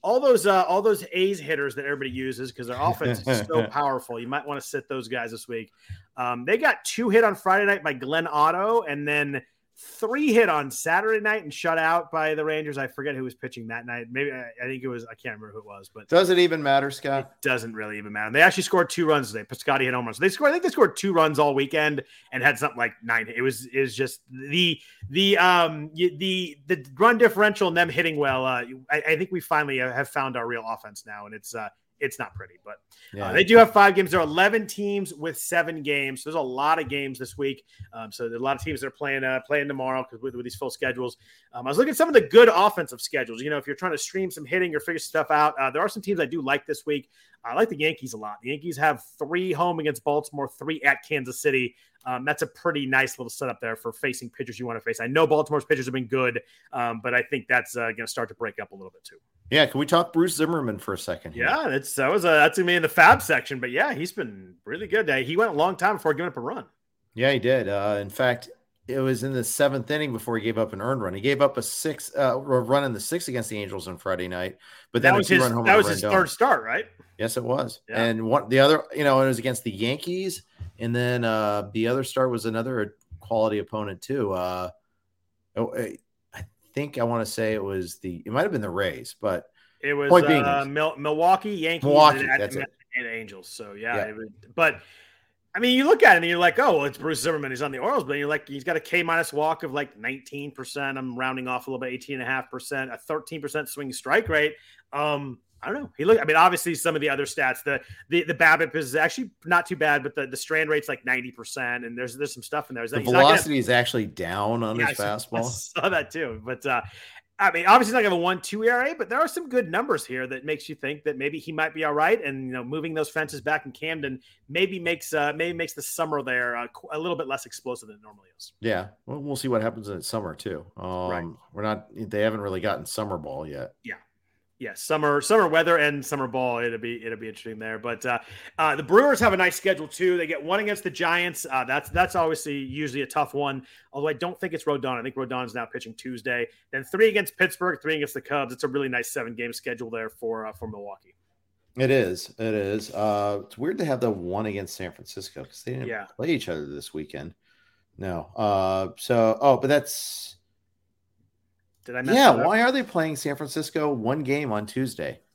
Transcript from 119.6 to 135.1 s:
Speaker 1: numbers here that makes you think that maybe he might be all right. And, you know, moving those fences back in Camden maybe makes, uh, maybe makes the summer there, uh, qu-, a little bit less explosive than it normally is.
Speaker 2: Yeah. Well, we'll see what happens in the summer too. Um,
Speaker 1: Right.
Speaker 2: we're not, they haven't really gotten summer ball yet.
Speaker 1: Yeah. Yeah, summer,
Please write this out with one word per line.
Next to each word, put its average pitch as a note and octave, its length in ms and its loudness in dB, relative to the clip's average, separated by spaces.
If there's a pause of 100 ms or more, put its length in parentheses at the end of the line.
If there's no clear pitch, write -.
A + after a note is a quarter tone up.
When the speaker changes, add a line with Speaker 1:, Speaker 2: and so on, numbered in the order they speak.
Speaker 1:
numbers G3+ 360 -2
here B2+ 200 -6
that C3 200 -10
makes D3+ 240 -6
you D3+ 60 -10
think D3 280 -8
that C#3+ 140 -2
maybe D3 200 -4
he D#3 140 -12
might D#3 220 -2
be D#3+ 100 -4
all D3 100 0
right. E3+ 300 2
And, C3+ 220 -6
you B2+ 80 -8
know, B2+ 100 -6
moving D#3 300 -6
those D#3 160 -2
fences D3+ 320 -6
back D3+ 240 -2
in C3 80 -14
Camden D3 480 -8 (260)
maybe F3+ 320 -2
makes, E3+ 340 -4
uh, D3 220 0
maybe E3+ 160 -4
makes E3+ 220 -8
the C#3+ 80 -12
summer D3+ 420 -4
there, B2 320 -2
uh, A#2+ 140 -6
qu-, - 240 -20
a D3+ 40 -6
little E3 200 -4
bit D3+ 100 -6
less C3+ 180 -6
explosive A#2+ 440 -12
than G#2 80 -20
it G#2+ 60 -20
normally G#2 340 -20
is. - 240 -20
Speaker 2:
Yeah. G2+ 260 -2 (180)
Well, C#3 140 -10
we'll C#3 160 -6
see C3+ 140 -6
what A2+ 120 0
happens A2 280 -6
in F#2+ 80 -8
the E2 60 -12
summer G2 300 -6
too. F2+ 320 -10 (120)
Um, F2+ 320 -6
Speaker 1:
Right. F2 160 -4 (260)
Speaker 2:
we're G#2 120 -10
not, G#2+ 300 -4
they G#2 280 -4
haven't A2 180 0
really F#2+ 220 -4
gotten F2 240 -4
summer G2+ 320 -6
ball D2 280 -10
yet. C#2 280 -12 (100)
Speaker 1:
Yeah. G#2+ 120 -12 (600)
Yeah, A2 160 -12
summer, D3+ 460 0